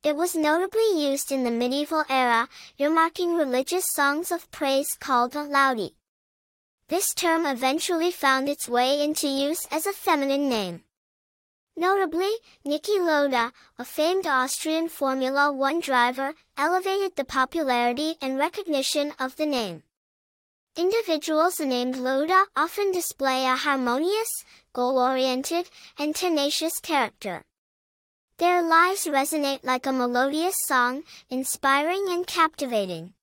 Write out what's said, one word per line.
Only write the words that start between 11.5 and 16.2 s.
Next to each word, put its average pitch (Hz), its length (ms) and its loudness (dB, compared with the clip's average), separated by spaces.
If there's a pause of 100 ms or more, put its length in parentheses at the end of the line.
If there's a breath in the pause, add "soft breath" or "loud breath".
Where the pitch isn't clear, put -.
Notably, 370 560 0 (340 soft breath)
Niki 302 320 0
Loda, 285 540 2 (260 soft breath)
a 247 60 -10
famed 349 420 0
Austrian 311 600 0
Formula 269 640 0
One 277 260 0
driver, 262 560 0 (240 soft breath)